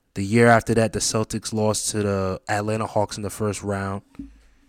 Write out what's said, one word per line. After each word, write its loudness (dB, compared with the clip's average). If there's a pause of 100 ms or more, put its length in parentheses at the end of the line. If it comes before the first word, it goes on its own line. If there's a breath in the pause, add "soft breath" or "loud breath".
(140)
The -4
year 6
after 6
that, 2
the -4
Celtics -4
lost 0
to -2
the -2
Atlanta -2
Hawks -2
in -8
the -8
first -4
round. -4 (680 loud breath)